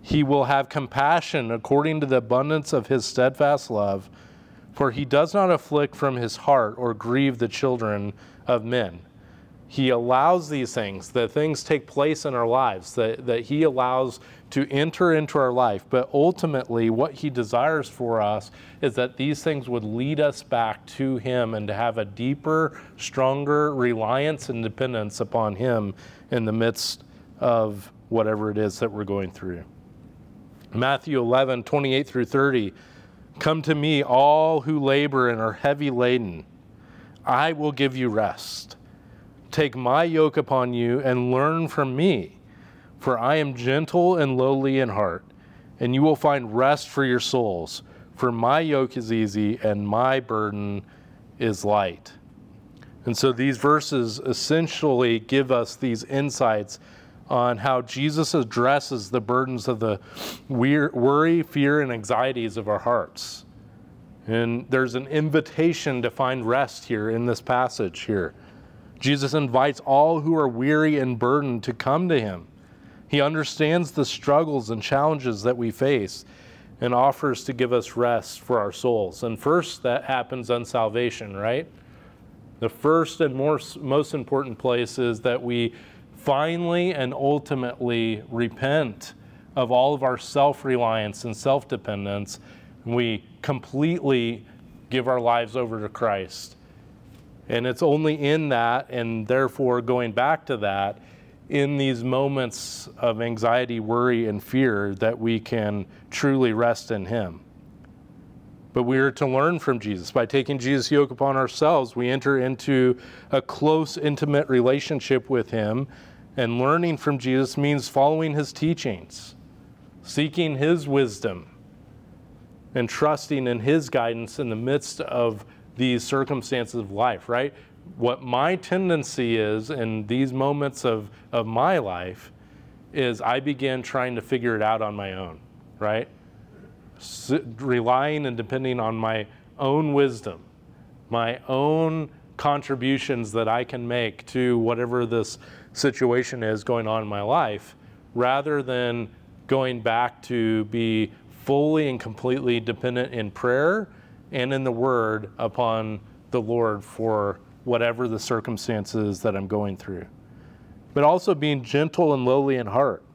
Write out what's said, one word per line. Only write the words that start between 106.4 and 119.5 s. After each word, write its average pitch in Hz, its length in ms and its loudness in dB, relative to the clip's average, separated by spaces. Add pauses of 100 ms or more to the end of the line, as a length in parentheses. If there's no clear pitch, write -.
rest 117 400 0
in 101 140 -4
him. 98 340 -4 (1300)
But 127 100 0
we 123 140 2
are 135 140 4
to - 140 -2
learn 143 340 2
from 127 200 0
Jesus. 101 320 -6
By 120 140 2
taking 139 340 -2
Jesus' 131 320 0
yoke 143 200 4
upon 135 260 0
ourselves, 135 580 2
we 123 140 0
enter 135 300 2
into 127 580 2 (340)
a 139 100 2
close, 156 560 0
intimate 147 520 0
relationship 131 800 2
with 123 220 0
him. 113 360 -2 (480)
And 120 240 0
learning 156 380 2
from 143 200 0
Jesus 131 400 0
means 143 320 0
following 156 440 2
his 147 200 -4
teachings, - 800 -4 (680)